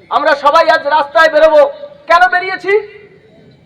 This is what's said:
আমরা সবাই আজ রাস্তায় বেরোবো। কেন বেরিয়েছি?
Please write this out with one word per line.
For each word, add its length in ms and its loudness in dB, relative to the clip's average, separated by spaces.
আমরা 240 0
সবাই 360 0
আজ 160 -2
রাস্তায় 460 0
বেরোবো। 400 2
কেন 260 2
বেরিয়েছি? 380 -6